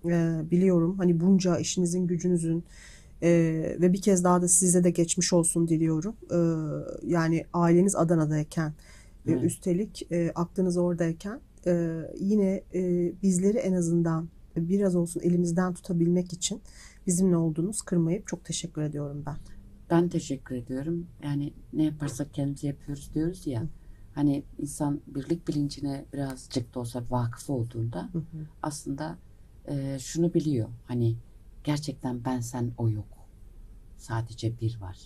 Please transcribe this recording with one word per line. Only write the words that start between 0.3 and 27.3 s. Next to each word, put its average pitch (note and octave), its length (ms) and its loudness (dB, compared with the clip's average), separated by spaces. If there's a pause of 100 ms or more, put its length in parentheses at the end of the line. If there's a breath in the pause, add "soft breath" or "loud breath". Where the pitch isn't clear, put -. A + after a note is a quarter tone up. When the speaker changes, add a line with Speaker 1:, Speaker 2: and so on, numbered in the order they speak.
Speaker 1:
biliyorum F3+ 480 4
hani F3 220 4
bunca F#3+ 380 4
işinizin, F3+ 480 0
gücünüzün, E3+ 580 0 (580 loud breath)
e, E3+ 80 4 (500)
ve F3+ 120 6
bir G3 100 0
kez F#3 220 4
daha F3+ 180 6
da F3 60 2
size F3+ 360 6
de F3+ 60 6
geçmiş E3+ 420 2
olsun E3+ 360 4
diliyorum. D#3+ 460 0 (160)
E, F3 60 0 (720)
yani E3 460 2
aileniz F3 440 6
Adana'dayken, D#3 720 2 (580 soft breath)
e, D#3+ 60 2
Speaker 2:
Evet. C3 120 0
Speaker 1:
üstelik, F3+ 680 -2
e, E3+ 220 0
aklınız F3 420 -2
oradayken, F3 640 -2 (260)
e, E3+ 340 0 (200)
yine, G3 420 2 (120)
e, F3 380 0 (100)
bizleri G3 360 4
en F#3 140 0
azından E3+ 560 0 (280)
biraz F3+ 400 2
olsun E3+ 240 -2
elimizden F3 540 2
tutabilmek F3 580 0
için - 280 -6 (460 loud breath)
bizimle F3+ 300 4
olduğunuz, E3 460 -2
kırmayıp F3 440 0
çok - 180 -10
teşekkür E3 380 -8
ediyorum D3 440 -6
ben. D3 100 -8 (540 loud breath)
Speaker 2:
Ben E3+ 180 6
teşekkür C#3 460 -6
ediyorum. C#3 520 -6 (180)
Yani C#3+ 280 -4 (200)
ne D#3 120 2
yaparsak D3+ 500 -4
kendimize C#3+ 320 -4
yapıyoruz C#3 480 -8
diyoruz E3+ 320 -2
ya. B2+ 140 -4
Speaker 1:
Hı. E3 60 -4 (480 soft breath)
Speaker 2:
Hani C#3+ 280 2 (160)
insan D3 480 -4
birlik E3 420 -4
bilincine C#3+ 640 -4
birazcık C3+ 640 -6
da B2+ 60 -6
olsa A#2+ 300 -6
vakıf B2 400 -4